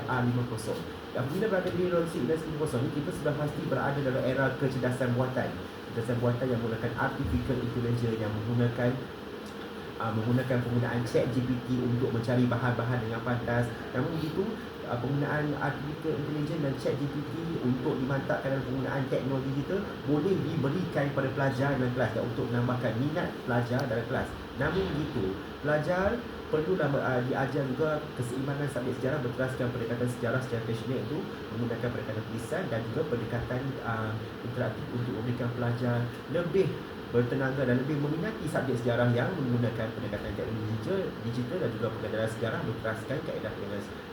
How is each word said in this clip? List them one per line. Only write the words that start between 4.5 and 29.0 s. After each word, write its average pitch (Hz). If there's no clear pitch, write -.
kecerdasan 127
buatan. 123
Kecerdasan 120
buatan 120
yang 117
menggunakan 117
artificial 127
intelligence, 120
yang 104
menggunakan, 120
ah, 113
menggunakan 120
penggunaan 117
chat 120
G 131
P 123
T -
untuk 120
mencari 123
bahan-bahan 117
dengan 113
pantas. 120
Namun 143
begitu, 160
ah, 120
penggunaan 143
artificial 143
intelligence 151
dan 135
chat 165
G 143
P 139
T 147
untuk 127
dimantapkan 135
dalam 135
penggunaan 135
teknologi 131
kita 190
boleh 156
diberikan 143
kepada 135
pelajar 135
dalam 123
kelas 120
dan 110
untuk 120
menambahkan 120
minat 160
pelajar 120
dalam 117
kelas. 104
Namun 170
begitu, 143
pelajar 180
perlulah, 156
ah, 123
diajar 131
juga 151
keseimbangan 139
subjek 127